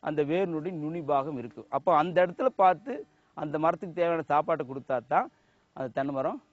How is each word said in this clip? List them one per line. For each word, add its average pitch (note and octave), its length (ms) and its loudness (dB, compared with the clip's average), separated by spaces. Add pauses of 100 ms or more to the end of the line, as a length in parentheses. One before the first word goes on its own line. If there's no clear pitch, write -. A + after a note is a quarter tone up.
அந்த D3+ 240 0
வேரினுடைய E3+ 480 -2
நுனி D#3+ 300 -6
பாகம் C#3+ 360 0
இருக்கு. A#2 300 -12
அப்போ C#3+ 280 2
அந்த F3 300 4
இடத்துல F#3+ 200 -2
பார்த்து A3+ 600 2 (280)
அந்த D3+ 240 -4
மரத்துக்கு E3 360 0
தேவையான E3+ 280 0
சாப்பாட்டை D3+ 440 0
கொடுத்தா C3 420 -4
தான் G3+ 220 0 (460)
அந்த C3 120 -6
தென்னை C#3 260 -4
மரம் D#3+ 280 -2 (100)